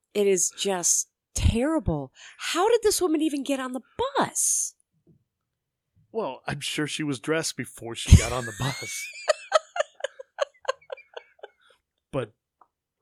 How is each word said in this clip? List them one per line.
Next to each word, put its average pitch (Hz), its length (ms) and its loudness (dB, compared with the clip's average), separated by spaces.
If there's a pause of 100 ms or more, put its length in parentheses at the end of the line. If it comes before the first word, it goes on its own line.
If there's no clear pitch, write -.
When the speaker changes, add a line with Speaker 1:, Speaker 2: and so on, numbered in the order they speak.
(140)
Speaker 1:
It 208 140 2
is 185 280 2
just 190 520 -2 (260)
terrible. 220 800 0 (260)
How 359 300 0
did 466 140 4
this - 180 2
woman 320 220 2
even 302 200 -2
get 269 180 -2
on 254 120 -8
the 247 100 -8 (360)
bus? - 560 -2 (1400)
Speaker 2:
Well, 139 340 -6
I'm 139 140 -6
sure - 260 -4
she - 160 -6
was 143 180 -2
dressed 156 360 -2
before 117 380 -10
she - 220 10
got 117 160 6
on 123 140 -4
the 113 120 -10
bus. - 540 -6
Speaker 1:
<laughs> - 40 -18 (3000)
Speaker 2:
But, 123 200 -6 (680)